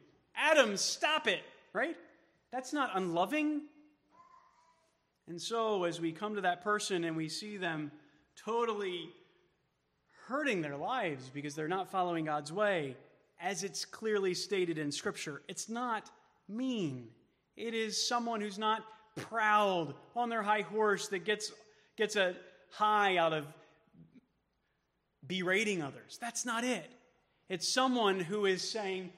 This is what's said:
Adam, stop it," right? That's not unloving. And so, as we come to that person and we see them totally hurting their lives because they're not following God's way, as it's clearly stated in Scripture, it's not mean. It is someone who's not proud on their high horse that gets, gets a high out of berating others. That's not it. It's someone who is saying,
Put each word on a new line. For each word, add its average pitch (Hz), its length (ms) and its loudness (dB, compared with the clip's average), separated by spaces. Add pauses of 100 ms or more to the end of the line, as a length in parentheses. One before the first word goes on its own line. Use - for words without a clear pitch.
(360)
Adam, 262 400 6
stop 302 520 0
it," 170 160 2 (280)
right? 269 240 -2 (560)
That's 254 220 -8
not 262 220 0
unloving. 202 760 0 (1600)
And 165 140 -10
so, 214 440 0
as 165 160 -2
we 165 100 0
come 208 240 -6
to 202 60 -4
that 175 200 2
person 202 440 0
and 160 100 -2
we 160 140 -4
see 208 260 -8
them 156 360 -4 (440)
totally 208 800 -2 (1120)
hurting 247 360 0
their 143 140 -4
lives 160 540 -4
because 143 260 -8
they're 156 140 -4
not 185 200 -2
following 175 360 0
God's 151 260 -2
way, 170 460 0 (420)
as 180 240 -4
it's 185 220 -6
clearly 202 480 0
stated 175 440 0
in 147 140 -2
Scripture, 147 560 -6
it's 185 220 -10
not 233 400 -4 (380)
mean. 190 640 -4 (420)
It 226 180 -8
is 220 320 -2
someone 233 360 -2
who's 208 180 -6
not 214 260 0 (300)
proud 208 800 2 (200)
on 233 140 0
their 226 140 0
high 208 180 4
horse 202 480 2
that 190 100 -2
gets, 208 320 -2 (440)
gets 208 200 0
a 185 200 4 (360)
high 208 460 4
out 165 160 6
of 151 120 0 (1800)
berating 185 560 2
others. 135 380 -8
That's 233 260 -6
not 233 180 -2
it. 220 280 -2 (560)
It's 185 200 -4
someone 240 520 4
who 196 260 0
is 185 240 2
saying, 190 480 -4